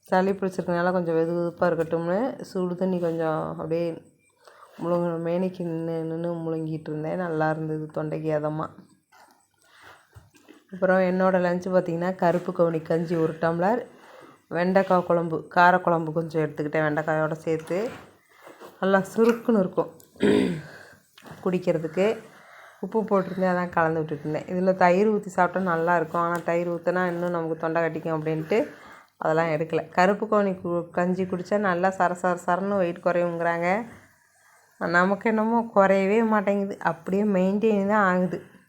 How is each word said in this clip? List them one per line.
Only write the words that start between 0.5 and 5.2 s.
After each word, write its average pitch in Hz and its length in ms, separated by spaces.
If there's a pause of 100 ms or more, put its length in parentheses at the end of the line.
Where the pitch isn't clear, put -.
கொஞ்சம் 170 240
வெது 165 180
வெதுப்பாக 175 340
இருக்கட்டும்னு 165 500 (240)
சுடு 180 340
தண்ணி 185 240
கொஞ்சம் 165 480
அப்படியே 165 380 (920)
முழுங்கின 175 400
மேனிக்கு 175 460